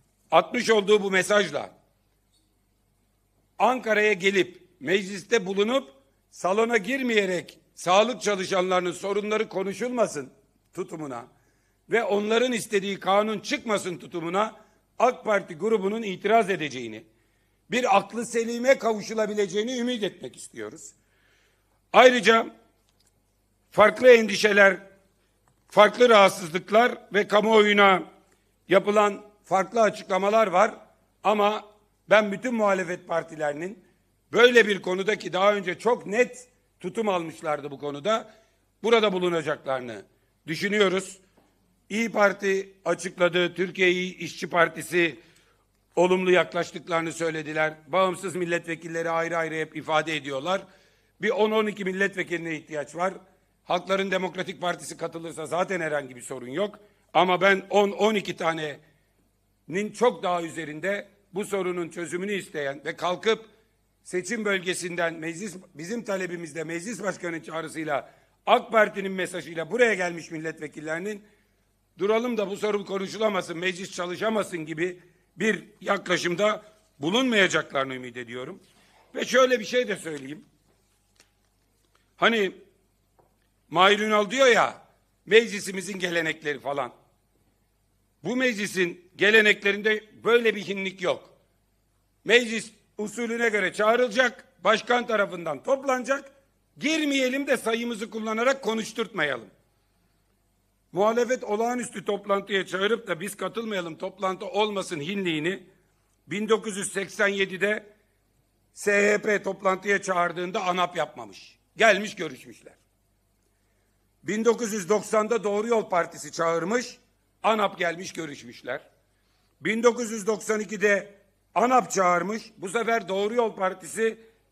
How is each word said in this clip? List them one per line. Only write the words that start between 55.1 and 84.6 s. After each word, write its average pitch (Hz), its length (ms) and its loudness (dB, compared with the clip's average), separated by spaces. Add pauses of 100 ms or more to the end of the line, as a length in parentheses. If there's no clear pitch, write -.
zaten 175 360 -2
herhangi 143 340 -4
bir 120 60 -18
sorun 123 260 -12
yok. 190 320 -6 (340)
Ama 180 280 4
ben 190 280 4
on, 202 220 4
on 214 240 2
iki 175 220 -4
tanenin - 1600 -8
çok 240 260 2
daha 180 180 0
üzerinde 165 640 -8 (260)
bu 196 120 -6
sorunun 180 440 -4
çözümünü 175 440 -8
isteyen 147 520 -8
ve 165 100 -8
kalkıp 180 500 -2 (580)
seçim 190 420 -6
bölgesinden 175 680 -2
meclis, 165 420 -10 (180)
bizim 175 300 -10
talebimizle, 175 600 -6
meclis 170 400 -8
başkanının 175 380 -6
çağrısıyla, 156 720 -8 (320)
ak 226 260 2
Parti'nin 208 400 2
mesajıyla 165 600 -6
buraya 233 220 2
gelmiş 175 380 -4
milletvekillerinin 160 920 -8 (760)
duralım 220 400 0
da 196 120 -2
bu 202 80 -8
sorun 202 260 -2
konuşulamasın, 190 720 -4
meclis 180 340 -6
çalışamasın 180 720 -4
gibi 165 340 -4 (360)
bir 190 280 -2 (180)
yaklaşımda 185 840 -2 (360)
bulunmayacaklarını 165 920 0
ümit 127 240 -12
ediyorum. 127 420 -12 (560)
Ve 247 100 -4
şöyle 254 340 4
bir 202 60 -10
şey 247 220 -2
de 196 80 -4
söyleyeyim. 147 500 -12 (1700)
Hani 202 340 2 (1200)
Mahir 190 300 6
Ünal 208 320 0
diyor 269 160 4
ya, 160 340 2 (440)